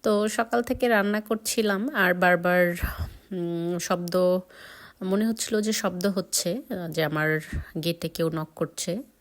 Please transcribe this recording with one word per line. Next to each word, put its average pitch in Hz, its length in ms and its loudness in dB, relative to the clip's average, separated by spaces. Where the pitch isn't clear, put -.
তো 214 240 2
সকাল 240 360 0
থেকে 247 240 -2
রান্না 208 340 2
করছিলাম, 214 680 0
আর 196 240 4
বারবার, 180 640 4
উম, 170 480 -2
শব্দ, 180 600 2
মনে 202 260 0
হচ্ছিল 220 340 0
যে 214 120 0
শব্দ 180 320 -2
হচ্ছে, 190 640 0
আহ, 180 220 -6
যে 156 120 0
আমার 156 360 2
গেটে 170 260 -4
কেউ 165 200 -2
নক 160 260 -6
করছে। 175 480 -6